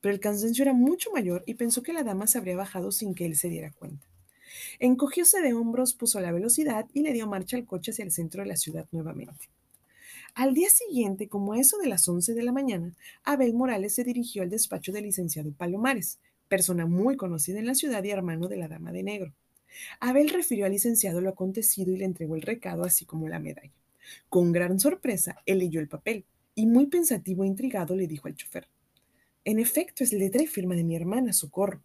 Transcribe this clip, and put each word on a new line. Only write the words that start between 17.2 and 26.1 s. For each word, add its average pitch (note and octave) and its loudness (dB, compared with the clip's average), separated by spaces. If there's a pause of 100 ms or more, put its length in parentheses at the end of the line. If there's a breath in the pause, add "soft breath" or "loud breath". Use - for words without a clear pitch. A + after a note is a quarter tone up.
en A3 -4
la B3+ -2
ciudad B3 0
y G3+ -4
hermano F3 -2
de G3+ -6
la E3+ -6
dama E3 -12
de F#3 -6
negro. G3 -6 (680 loud breath)
Abel C4+ 4
refirió C4 0
al F#3+ 2
licenciado G3+ 2
lo F#3+ 0
acontecido F#3+ -2
y F#3 0
le G3 -4
entregó E3 -4
el D#3+ -6
recado, F3+ -4
así F3+ 0
como D#3+ -8
la E3 -6
medalla. - -12 (560 loud breath)
Con F3 6
gran F3 2
sorpresa, B3+ 2 (100)
él F#3+ 4
leyó E3 0
el D3+ -6
papel G#3 -6 (300)